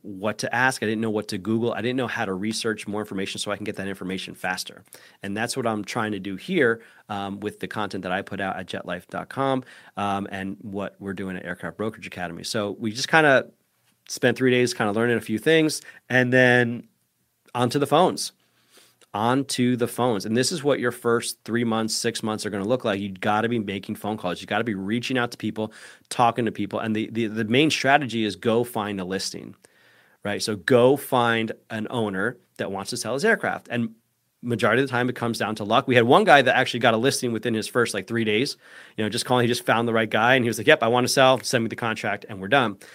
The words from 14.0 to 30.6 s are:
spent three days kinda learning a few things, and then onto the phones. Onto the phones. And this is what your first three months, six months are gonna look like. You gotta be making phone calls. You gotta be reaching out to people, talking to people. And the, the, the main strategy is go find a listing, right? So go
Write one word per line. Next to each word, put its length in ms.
spent 280
three 140
days 240
kinda 180
learning 260
a 40
few 160
things, 460
and 240
then 540
onto 240
the 80
phones. 460
Onto 600
the 120
phones. 380
And 100
this 160
is 120
what 160
your 120
first 520
three 200
months, 300
six 300
months 200
are 60
gonna 180
look 160
like. 160
You 100
gotta 380
be 120
making 360
phone 220
calls. 240
You 60
gotta 160
be 100
reaching 420
out 140
to 80
people, 340
talking 360
to 60
people. 280
And 160
the, 160
the, 160
the 180
main 240
strategy 540
is 120
go 280
find 360
a 60
listing, 480
right? 180
So 140
go 420